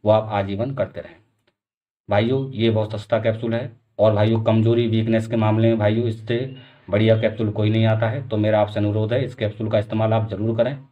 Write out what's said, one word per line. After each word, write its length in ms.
वो 60
आप 200
आजीवन 420
करते 280
रहें। 140
भाइयों, 420
ये 180
बहुत 220
सस्ता 280
कैप्सूल 340
है 180
और 140
भाइयों, 300
कमजोरी, 440
वीकनेस 400
के 100
मामले 300
में 120
भाइयों, 280
इससे 300
बढ़िया 300
कैप्सूल 320
कोई 180
नहीं 160
आता 240
है। 200
तो 80
मेरा 240
आपसे 180
अनुरोध 340
है, 120
इस 100
कैप्सूल 340
का 100
इस्तेमाल 340
आप 160
ज़रूर 280
करें। 200